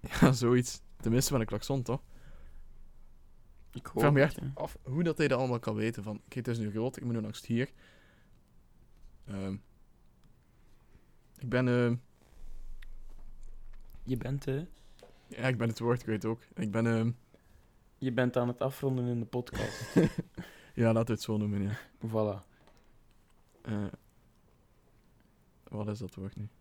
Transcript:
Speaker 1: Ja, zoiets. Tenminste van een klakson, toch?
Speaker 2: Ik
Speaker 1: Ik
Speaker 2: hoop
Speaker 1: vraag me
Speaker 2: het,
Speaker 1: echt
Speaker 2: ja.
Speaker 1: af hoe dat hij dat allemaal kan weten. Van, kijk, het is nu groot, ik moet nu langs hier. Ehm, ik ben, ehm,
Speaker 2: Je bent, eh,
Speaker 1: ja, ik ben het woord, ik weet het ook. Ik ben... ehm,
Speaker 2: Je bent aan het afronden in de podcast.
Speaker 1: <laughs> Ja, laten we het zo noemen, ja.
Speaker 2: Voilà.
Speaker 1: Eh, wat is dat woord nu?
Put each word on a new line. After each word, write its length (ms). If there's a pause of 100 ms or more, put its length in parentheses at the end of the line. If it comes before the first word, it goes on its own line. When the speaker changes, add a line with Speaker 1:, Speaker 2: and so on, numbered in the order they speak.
Speaker 1:
Ja, 320
zoiets. 500 (140)
Tenminste 340
van 100
een 60
klakson, 360
toch? 200 (1700)
Speaker 2:
Ik 100
Speaker 1:
Ik 60
Speaker 2:
hoop 140
Speaker 1:
vraag 120
me 80
Speaker 2:
het, 100
Speaker 1:
echt 100
Speaker 2:
ja. 140
Speaker 1:
af 280
hoe 200
dat 160
hij 100
dat 100
allemaal 200
kan 160
weten. 280
Van, 260
kijk, 180
het 100
is 60
nu 80
groot, 260
ik 80
moet 100
nu 60
langs 260
hier. 240 (1500)
Ehm, 320 (1800)
ik 100
ben, 200
ehm, 260 (2000)
Speaker 2:
Je 140
bent, 300
eh, 140 (680)
Speaker 1:
ja, 220
ik 100
ben 100
het 100
woord, 220
ik 60
weet 160
het 80
ook. 100 (140)
Ik 160
ben... 160
ehm, 240 (880)
Speaker 2:
Je 140
bent 240
aan 120
het 120
afronden 460
in 140
de 60
podcast. 680
Speaker 1:
<laughs> 800
Ja, 180
laten 140
we 60
het 100
zo 140
noemen, 260
ja. 160 (300)
Speaker 2:
Voilà. 440 (1080)
Speaker 1:
Eh, 220 (1800)
wat 240
is 100
dat 160
woord 220
nu? 120 (120)